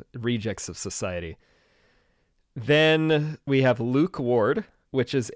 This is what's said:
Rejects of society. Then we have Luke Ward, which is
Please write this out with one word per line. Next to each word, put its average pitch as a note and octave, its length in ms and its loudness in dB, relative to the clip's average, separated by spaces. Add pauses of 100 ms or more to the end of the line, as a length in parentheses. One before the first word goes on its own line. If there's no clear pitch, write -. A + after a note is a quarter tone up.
(140)
Rejects A2+ 560 -4
of E2+ 80 -14
society. F2+ 580 -8 (1200)
Then D#3 800 2 (100)
we C3+ 140 4
have B2 200 2
Luke C3 380 0
Ward, B2+ 460 2 (280)
which B2+ 220 -2
is B2+ 220 -2